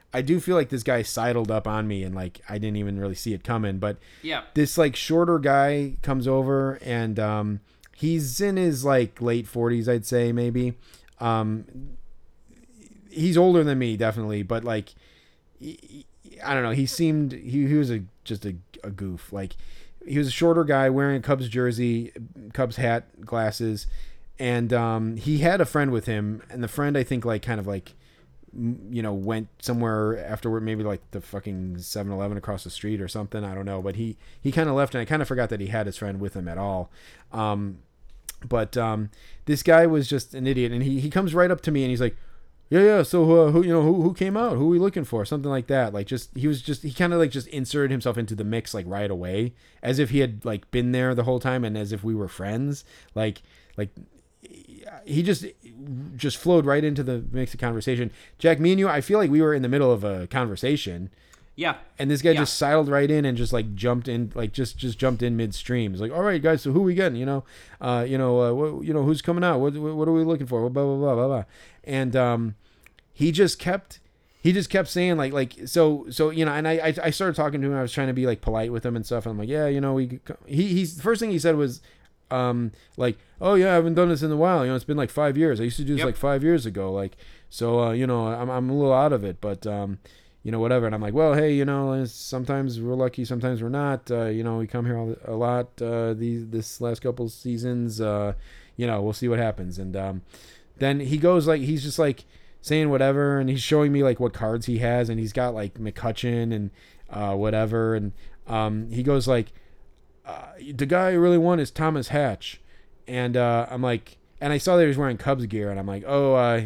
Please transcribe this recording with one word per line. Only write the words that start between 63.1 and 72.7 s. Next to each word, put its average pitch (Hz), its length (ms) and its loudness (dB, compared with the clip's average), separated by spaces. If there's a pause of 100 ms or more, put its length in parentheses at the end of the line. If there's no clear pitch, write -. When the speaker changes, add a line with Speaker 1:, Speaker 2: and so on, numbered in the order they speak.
Speaker 1:
and 127 120 0
just, 120 160 0
like, 110 220 -2
jumped 120 320 0
in, 117 280 -4
like, 113 160 -4
just, - 260 -4
just 120 200 -6
jumped 127 240 0
in 120 160 0
midstream. 113 540 -2
He's 92 100 -6
like, 113 100 -4
"All 170 120 -2
right, 190 180 0
guys, 156 200 4
so 139 100 -2
who 165 100 4
we 185 120 4
getting, 175 240 0
you 123 80 -4
know? 139 180 -2 (360)
Uh, 123 280 0
you 131 100 0
know, 123 240 4
uh, 120 120 4
what, 147 300 -2
you 156 100 -2
know, 151 100 2
who's 147 180 2
coming 175 220 0
out? 170 160 2
What, 143 160 2
what, 151 200 -6
what 156 120 0
are 165 60 4
we 160 100 4
looking 156 240 0
for? 123 220 0
Blah, 139 140 0
blah, 139 140 0
blah, 139 180 2
blah, 120 120 2
blah." 127 160 0 (400)
And, 131 320 -2
um, 117 400 2 (580)